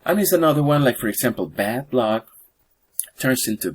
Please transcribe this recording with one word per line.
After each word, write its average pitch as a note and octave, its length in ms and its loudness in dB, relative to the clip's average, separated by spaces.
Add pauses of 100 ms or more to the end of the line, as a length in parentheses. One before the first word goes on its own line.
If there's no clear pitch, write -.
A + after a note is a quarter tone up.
I - 80 0
mean, G#3 80 2
it's F#3+ 100 0
another D#3 320 4
one, D3 200 2
like, B2+ 140 2
for A2 100 -4
example, G#2+ 380 -2
bad G#2+ 480 -4
luck A2+ 340 0 (920)
turns C3 280 -2
into G#2 280 -4